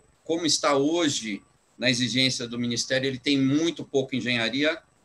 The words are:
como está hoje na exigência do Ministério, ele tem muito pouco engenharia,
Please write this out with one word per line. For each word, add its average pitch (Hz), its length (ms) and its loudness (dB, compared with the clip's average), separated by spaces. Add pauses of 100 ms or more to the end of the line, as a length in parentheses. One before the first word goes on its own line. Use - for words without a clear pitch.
(220)
como 165 240 -2
está 147 300 2
hoje 139 640 0 (340)
na 120 140 0
exigência 127 560 0
do 117 120 -8
Ministério, 120 500 -2
ele 131 100 -4
tem 143 180 0
muito 143 480 0
pouco 135 300 -2
engenharia, 123 640 0 (260)